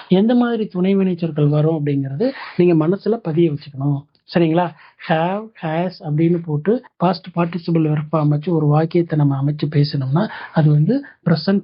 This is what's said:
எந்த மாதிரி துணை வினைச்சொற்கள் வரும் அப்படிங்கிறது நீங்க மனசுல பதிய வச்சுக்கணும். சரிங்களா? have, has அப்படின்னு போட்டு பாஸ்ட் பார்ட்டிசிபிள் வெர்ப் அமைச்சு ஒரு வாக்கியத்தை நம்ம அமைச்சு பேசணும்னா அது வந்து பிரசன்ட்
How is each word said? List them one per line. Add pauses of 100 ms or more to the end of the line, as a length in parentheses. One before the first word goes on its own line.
எந்த
மாதிரி
துணை
வினைச்சொற்கள்
வரும்
அப்படிங்கிறது (300)
நீங்க
மனசுல (120)
பதிய
வச்சுக்கணும். (300)
சரிங்களா? (400)
have, (180)
has (140)
அப்படின்னு
போட்டு (260)
பாஸ்ட்
பார்ட்டிசிபிள்
வெர்ப்
அமைச்சு
ஒரு
வாக்கியத்தை
நம்ம
அமைச்சு
பேசணும்னா (300)
அது
வந்து (320)
பிரசன்ட்